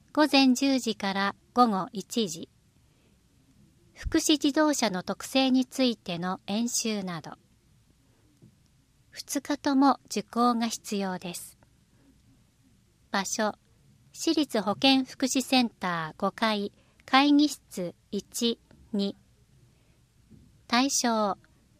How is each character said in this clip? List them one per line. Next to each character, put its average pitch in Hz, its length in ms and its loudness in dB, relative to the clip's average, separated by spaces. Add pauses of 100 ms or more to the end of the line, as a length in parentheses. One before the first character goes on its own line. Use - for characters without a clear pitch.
(120)
午 294 200 4
前 269 220 6
十 269 240 2
時 220 180 -4
か 196 160 -4
ら 196 220 -2 (180)
午 247 160 6
後 185 240 -2
一 202 360 -4
時。 160 200 -12 (1500)
福 - 220 -2
祉 320 160 2 (100)
自 285 100 0
動 302 200 2
車 233 160 0
の 185 140 -4
特 - 240 -8
性 262 240 2
に 254 160 2
つ - 180 -2
い 233 120 0
て 170 220 -8
の 185 280 -6
演 233 240 -2
習 214 320 -4
な 175 180 -8
ど。 - 120 -14 (1800)
二 - 320 -8
日 294 160 -4
と 285 180 0
も 269 300 4
受 - 160 -6
講 240 320 0
が 226 140 -2
必 - 280 -8
要 190 220 -4
で 175 160 -10
す。 - 240 -16 (1500)
場 196 160 -2
所、 - 280 -2 (580)
市 - 200 -2
立 285 300 -2
保 196 120 -2
健 269 300 4
福 - 220 -6
祉 254 160 -2
セ 254 200 2
ン 233 60 0
タ 165 480 -6
ー - 40 -18
五 196 120 -2
階、 208 400 -2 (320)
会 285 300 4
議 294 140 6
室 - 460 -10 (160)
一、 226 480 -4 (360)
二。 202 220 -2 (1500)
対 254 220 0
象、 220 480 0 (440)